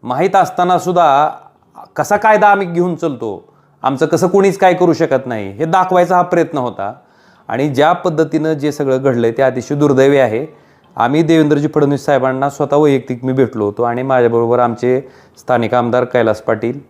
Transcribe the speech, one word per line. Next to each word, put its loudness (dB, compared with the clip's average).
माहीत -2
असतानासुद्धा 2
कसा -2
कायदा 4
आम्ही 2
घेऊन -2
चालतो, -8
आमचं 0
कसं 0
कोणीच 2
काय 4
करू 2
शकत 0
नाही, -8
हे -6
दाखवायचा 2
हा 4
प्रयत्न -2
होता. -8
आणि -4
ज्या 2
पद्धतीनं -2
जे -4
सगळं -2
घडलंय 0
ते -2
अतिशय -2
दुर्दैवी 4
आहे. 0
आम्ही 0
देवेंद्रजी 2
फडणवीस 0
साहेबांना 0
स्वतः -2
वैयक्तिक 0
मी -2
भेटलो 0
होतो -4
आणि -2
माझ्याबरोबर 2
आमचे -2
स्थानिक -2
आमदार 0
कैलास 0
पाटील -4